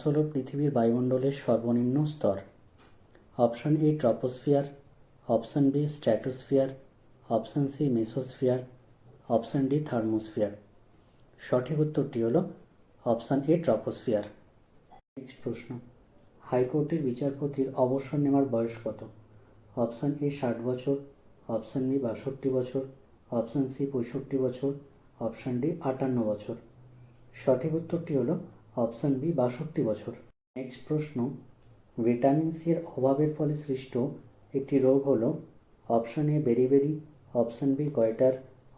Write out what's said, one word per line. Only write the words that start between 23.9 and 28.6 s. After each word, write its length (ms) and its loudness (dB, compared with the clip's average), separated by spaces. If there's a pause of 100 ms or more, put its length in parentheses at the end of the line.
বছর, 340 -2 (480)
অপশন 400 -4
ডি 100 0 (120)
আটান্ন 360 0 (120)
বছর। 260 -6 (800)
সঠিক 380 2
উত্তরটি 420 -4
হলো 180 2 (420)